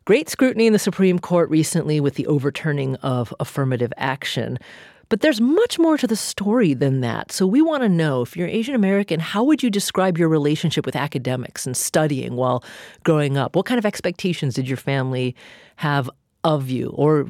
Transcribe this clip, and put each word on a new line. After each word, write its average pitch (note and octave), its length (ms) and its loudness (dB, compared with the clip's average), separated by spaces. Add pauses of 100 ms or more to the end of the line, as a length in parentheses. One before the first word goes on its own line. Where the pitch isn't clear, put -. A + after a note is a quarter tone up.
great C#4 240 2
scrutiny A3+ 400 2
in A3 40 4
the G#3 60 6
Supreme F#3 400 2
Court F3 320 2
recently D3+ 480 0
with C#3+ 160 0
the - 140 -4
overturning C#3 680 -2
of B2+ 440 -4
affirmative C3 560 -2
action. C3 600 -4 (540)
But G#3+ 120 0
there's D4 180 4
much E4 380 2
more E4 180 2
to B3+ 100 -2
the G#3 100 0
story G3+ 580 0
than C3 260 0
that. A2+ 320 -4
So F#3+ 140 0
we A#3+ 160 4
want D#4 200 0
to A3+ 60 2
know, D#3 320 2
if - 160 -6
you're F3 100 -4
Asian A3+ 280 -2
American, G3 460 2
how G3+ 220 -2
would C#4+ 200 2
you B3 80 2
describe F#3 480 0
your E3+ 100 4
relationship D3+ 560 2
with - 100 -4
academics B2+ 680 -4
and B2+ 100 -6
studying C3 640 -2
while B2+ 260 0 (420)
growing D3 340 2
up? C3 180 -2
What F#3+ 80 0
kind B3 140 -2
of G#3+ 80 0
expectations F3 680 -4
did C3 160 -4
your C3+ 80 -4
family C3 580 -2 (420)
have C#3+ 340 -2 (340)
of D3 240 0
you? B2 220 -4
Or D3 400 2